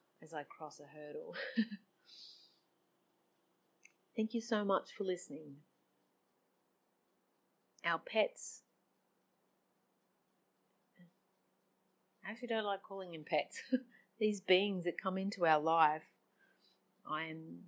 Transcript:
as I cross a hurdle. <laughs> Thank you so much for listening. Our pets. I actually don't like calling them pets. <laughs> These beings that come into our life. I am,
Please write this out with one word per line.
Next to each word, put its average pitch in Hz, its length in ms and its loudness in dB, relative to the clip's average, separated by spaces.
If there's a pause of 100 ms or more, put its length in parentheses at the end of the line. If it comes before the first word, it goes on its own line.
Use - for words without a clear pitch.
(220)
as 160 120 -16
I 151 100 -4
cross - 360 -12
a 147 80 -16
hurdle. 151 480 -12 (220)
<laughs> 220 80 2 (2500)
Thank 220 180 -2
you 233 80 -2
so 208 240 0
much 196 320 2
for 208 80 -2
listening. 156 500 -6 (2250)
Our 170 140 2
pets. - 640 -2 (3500)
I 196 60 -6
actually 226 180 -6
don't 220 160 2
like 196 180 0
calling 190 300 -8
them 156 140 -8
pets. - 340 2 (100)
<laughs> - 480 -4
These 208 220 2
beings 190 420 4
that 170 180 -4
come 190 160 0
into 190 280 0
our 156 160 8
life. 156 420 6 (1080)
I 156 140 -2
am, 160 440 -10